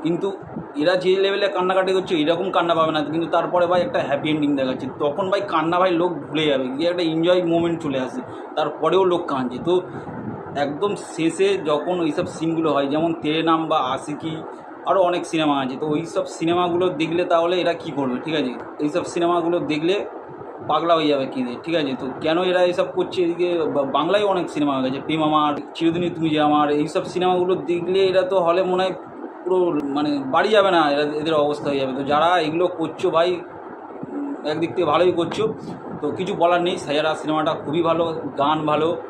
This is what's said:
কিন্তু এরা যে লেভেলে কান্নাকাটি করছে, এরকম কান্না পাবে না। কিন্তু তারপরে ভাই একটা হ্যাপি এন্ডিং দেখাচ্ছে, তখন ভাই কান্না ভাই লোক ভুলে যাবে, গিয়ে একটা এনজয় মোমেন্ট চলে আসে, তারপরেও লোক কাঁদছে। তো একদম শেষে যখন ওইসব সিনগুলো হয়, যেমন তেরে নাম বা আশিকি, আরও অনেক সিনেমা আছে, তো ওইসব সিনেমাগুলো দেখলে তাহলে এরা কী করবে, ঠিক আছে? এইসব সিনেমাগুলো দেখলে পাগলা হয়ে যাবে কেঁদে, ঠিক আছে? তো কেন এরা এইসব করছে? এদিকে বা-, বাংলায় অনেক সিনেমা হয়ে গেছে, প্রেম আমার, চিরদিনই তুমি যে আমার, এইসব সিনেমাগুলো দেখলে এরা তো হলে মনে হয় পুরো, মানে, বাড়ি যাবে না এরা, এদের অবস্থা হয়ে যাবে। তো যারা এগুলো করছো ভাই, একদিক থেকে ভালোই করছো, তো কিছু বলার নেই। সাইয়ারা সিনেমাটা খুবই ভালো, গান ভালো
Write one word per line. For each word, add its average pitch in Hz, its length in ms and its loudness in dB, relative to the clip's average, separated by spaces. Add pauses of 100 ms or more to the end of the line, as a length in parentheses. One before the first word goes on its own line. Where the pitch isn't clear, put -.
কিন্তু 170 240 0 (480)
এরা 156 200 2
যে 185 240 2
লেভেলে 196 280 2
কান্নাকাটি 185 460 2
করছে, 185 220 0
এরকম 165 360 2
কান্না 170 240 2
পাবে 160 160 2
না। 156 100 0
কিন্তু 156 260 -2
তারপরে 170 380 2
ভাই 180 160 2
একটা 175 180 -2
হ্যাপি 139 300 -2
এন্ডিং 147 260 0
দেখাচ্ছে, 127 320 -2 (120)
তখন 151 300 0
ভাই 202 180 2
কান্না 165 320 0
ভাই 185 120 4
লোক 175 200 2 (160)
ভুলে 151 180 0
যাবে, 135 220 2
গিয়ে 139 240 -2
একটা 175 120 -2
এনজয় 165 400 2
মোমেন্ট 170 400 0
চলে 135 160 -2
আসে, 127 220 -6 (340)
তারপরেও 160 500 2
লোক 175 220 2
কাঁদছে। 127 380 -4
তো 175 80 2 (840)
একদম 147 400 -2
শেষে 185 680 0
যখন 151 340 0
ওইসব 165 280 0
সিনগুলো 160 480 0
হয়, 139 120 2
যেমন 160 340 0
তেরে 151 220 0
নাম 165 240 4
বা 156 100 2
আশিকি, 135 560 -4 (520)
আরও 185 160 2
অনেক 175 240 2
সিনেমা 156 360 2
আছে, 131 200 -4
তো 156 60 -4
ওইসব 165 400 -2
সিনেমাগুলো 175 600 0
দেখলে 160 360 0
তাহলে 170 360 2
এরা 165 120 2
কী 165 180 -8
করবে, 135 340 -2
ঠিক 160 100 -2
আছে? 196 180 -2 (260)
এইসব 151 260 -2
সিনেমাগুলো 170 540 0
দেখলে 156 360 0 (720)
পাগলা 160 280 2
হয়ে 160 120 2
যাবে 135 180 2
কেঁদে, 127 280 -4 (100)
ঠিক 165 120 -2
আছে? 143 240 0
তো 143 60 -8 (160)
কেন 156 220 2
এরা 180 200 4
এইসব 180 320 2
করছে? 180 260 -2
এদিকে 170 280 0 (240)
বা-, 139 140 0 (100)
বাংলায় 180 280 2
অনেক 180 240 0
সিনেমা 147 240 0
হয়ে 131 120 0
গেছে, 131 200 -2
প্রেম 156 180 0
আমার, 151 300 2 (220)
চিরদিনই 170 340 0
তুমি 160 200 -2
যে 151 100 2
আমার, 147 320 4
এইসব 151 340 0
সিনেমাগুলো 180 500 2
দেখলে 170 440 0
এরা 185 220 4
তো 185 180 2
হলে 175 240 4
মনে 185 200 2
হয় 185 100 0 (500)
পুরো, 180 140 2 (280)
মানে, 143 240 0 (160)
বাড়ি 165 240 2
যাবে 202 220 6
না 170 100 6 (100)
এরা, 143 120 2 (160)
এদের 156 140 0
অবস্থা 147 360 0
হয়ে 139 100 0
যাবে। 131 140 -2
তো 135 100 -4
যারা 147 260 4 (100)
এগুলো 160 280 0
করছো 160 420 -2
ভাই, 165 200 4 (1160)
একদিক 160 240 -2
থেকে 175 160 0
ভালোই 165 260 4
করছো, 170 320 -2 (580)
তো 147 100 -4
কিছু 185 240 -4
বলার 170 260 4
নেই। 180 160 0
সাইয়ারা 151 380 0
সিনেমাটা 156 380 0
খুবই 151 280 -2
ভালো, 165 240 2 (320)
গান 147 280 4
ভালো 151 240 2 (200)